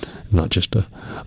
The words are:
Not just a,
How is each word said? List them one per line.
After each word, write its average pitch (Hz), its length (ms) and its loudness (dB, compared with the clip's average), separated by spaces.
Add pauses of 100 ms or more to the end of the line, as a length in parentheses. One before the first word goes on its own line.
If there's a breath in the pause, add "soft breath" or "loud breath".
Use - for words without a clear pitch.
(300 loud breath)
Not 82 200 4
just - 240 0
a, 107 120 4 (400 loud breath)